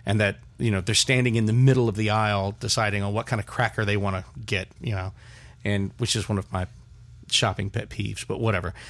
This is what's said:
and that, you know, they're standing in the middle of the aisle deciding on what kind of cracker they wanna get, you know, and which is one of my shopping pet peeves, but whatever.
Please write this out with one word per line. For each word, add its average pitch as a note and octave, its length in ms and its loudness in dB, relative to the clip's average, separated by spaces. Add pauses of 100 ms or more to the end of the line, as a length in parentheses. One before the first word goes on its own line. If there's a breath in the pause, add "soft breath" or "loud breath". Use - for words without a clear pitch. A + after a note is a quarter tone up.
and G#2+ 140 2
that, G2+ 160 2 (220)
you A#2+ 120 0
know, G2 100 2
they're G#2 140 -2
standing B2+ 400 2
in A2+ 120 2
the A2 60 2
middle B2+ 360 6
of G2+ 80 -2
the G#2+ 140 0
aisle G#2 500 2
deciding G#2 420 0
on G2+ 100 -2
what A2 140 -2
kind A2 140 -2
of - 60 -6
cracker A2+ 380 0
they G2+ 120 2
wanna F#2+ 280 -2 (220)
get, F#2 220 -4 (120)
you A#2 140 -4
know, F#2+ 180 -6 (540 loud breath)
and G2+ 300 0
which - 180 -2
is G#2+ 140 -2
one G#2+ 80 0
of - 160 -6
my F#2 140 -2 (640)
shopping G2 400 0
pet G#2+ 180 -6
peeves, G#2 380 -8
but - 120 -4
whatever. F#2+ 360 0 (160 loud breath)